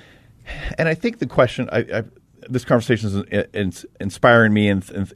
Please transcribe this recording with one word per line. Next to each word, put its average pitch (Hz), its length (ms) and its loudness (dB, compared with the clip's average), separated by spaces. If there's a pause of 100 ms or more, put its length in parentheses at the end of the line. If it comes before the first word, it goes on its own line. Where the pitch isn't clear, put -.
(760)
And 160 100 0
I 160 60 0
think 233 260 -4
the 143 60 -4
question, 127 460 0
I, 120 80 0
I, 113 240 -4 (440)
this 127 180 -4
conversation 113 440 0
is 98 60 -4
in, 101 380 -2
in, 95 200 -2 (260)
inspiring 113 540 4
me, 104 160 4
and, 98 220 0
and, 95 240 -8